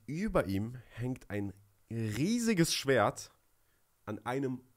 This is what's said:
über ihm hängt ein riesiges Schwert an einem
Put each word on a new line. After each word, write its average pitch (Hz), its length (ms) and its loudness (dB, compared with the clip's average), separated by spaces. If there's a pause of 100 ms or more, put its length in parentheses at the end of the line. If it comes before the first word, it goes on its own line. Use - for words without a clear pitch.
über 175 420 0
ihm 104 300 -2 (140)
hängt 123 380 -6
ein 101 220 -4 (380)
riesiges 165 840 2
Schwert 127 580 2 (720)
an 107 200 -8
einem 131 360 -2 (160)